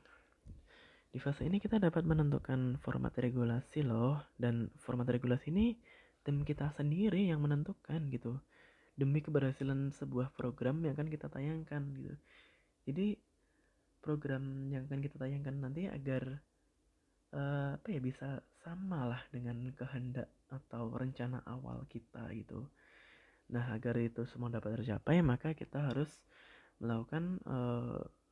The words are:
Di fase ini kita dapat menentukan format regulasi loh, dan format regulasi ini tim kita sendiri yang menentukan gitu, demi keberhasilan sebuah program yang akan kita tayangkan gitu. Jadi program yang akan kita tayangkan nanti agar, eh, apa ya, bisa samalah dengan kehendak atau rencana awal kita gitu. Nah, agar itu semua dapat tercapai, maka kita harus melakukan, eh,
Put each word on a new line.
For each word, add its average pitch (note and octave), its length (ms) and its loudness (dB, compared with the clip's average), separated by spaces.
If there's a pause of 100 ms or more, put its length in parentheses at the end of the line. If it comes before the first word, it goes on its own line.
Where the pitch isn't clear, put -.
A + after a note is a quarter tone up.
(1160)
Di C3 80 -6
fase C#3+ 240 -2
ini G3 160 2
kita G#3+ 160 2
dapat E3+ 240 4
menentukan C#3 800 2
format B2+ 320 0
regulasi B2 720 0
loh, A#2+ 320 4 (160)
dan A#2 340 0 (140)
format B2 240 -2
regulasi B2+ 480 2
ini A3+ 240 4 (480)
tim C#3+ 160 2
kita D3 320 0
sendiri F3+ 560 4
yang D#3 80 4
menentukan D3 720 2
gitu, B2 320 -2 (560)
demi C#3 240 4
keberhasilan C3+ 720 2
sebuah C3 400 -2
program B2+ 480 0
yang D3+ 160 0
akan D3+ 80 0
kita D3+ 240 -6
tayangkan D3 640 -4
gitu. C#3 240 -8 (720)
Jadi G3 240 2 (880)
program C3+ 680 -2
yang C3+ 200 -4
akan C#3 160 -2
kita C3 160 -8
tayangkan C#3+ 320 -2
nanti C#3 320 -2
agar, C3+ 560 -2 (880)
eh, C#3 480 0
apa - 120 -10
ya, D3 120 -2
bisa C3+ 400 -4 (240)
samalah E3 640 -2
dengan A#2+ 400 -4
kehendak B2+ 560 -6 (240)
atau A#2 440 -6
rencana B2+ 520 -4
awal B2 400 -8
kita A#2 480 -12
gitu. A2+ 320 -8 (880)
Nah, A#2 240 -2
agar A#2+ 200 0
itu A#2 280 0
semua A#2+ 240 -6
dapat A2 320 -2
tercapai, B2+ 400 4
maka D3+ 320 4
kita C#3+ 400 -2
harus D3 160 0 (720)
melakukan, C3 640 -2
eh, B2 560 -2 (300)